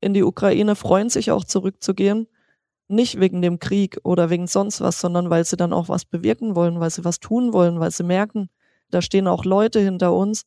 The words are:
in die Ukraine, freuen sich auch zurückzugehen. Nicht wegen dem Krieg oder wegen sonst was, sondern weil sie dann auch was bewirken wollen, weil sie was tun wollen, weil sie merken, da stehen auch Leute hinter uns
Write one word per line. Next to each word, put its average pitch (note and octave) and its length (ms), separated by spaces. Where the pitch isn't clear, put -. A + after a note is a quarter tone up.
in G3+ 140
die G3 80
Ukraine, G3+ 520
freuen G3+ 360
sich G#3+ 220
auch G3+ 120
zurückzugehen. G3 840
Nicht A3 320
wegen F3+ 220
dem F3 160
Krieg G3 440
oder F3 280
wegen F3 160
sonst G3+ 340
was, F#3 200
sondern F3 280
weil E3+ 160
sie - 140
dann F3 160
auch F3 160
was - 160
bewirken G#3+ 500
wollen, E3+ 240
weil E3 100
sie E3+ 140
was F3 160
tun A#3+ 320
wollen, F3 260
weil E3 120
sie E3+ 140
merken, F#3+ 440
da F3+ 120
stehen F#3+ 240
auch F3 180
Leute G#3 360
hinter F3+ 340
uns G3+ 320